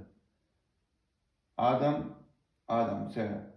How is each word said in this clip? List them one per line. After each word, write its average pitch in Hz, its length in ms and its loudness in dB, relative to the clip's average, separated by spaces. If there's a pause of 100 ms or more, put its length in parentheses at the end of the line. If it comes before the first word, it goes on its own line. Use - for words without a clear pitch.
(1600)
Адам, 131 600 2 (500)
Адам, 113 460 0
це 101 460 -4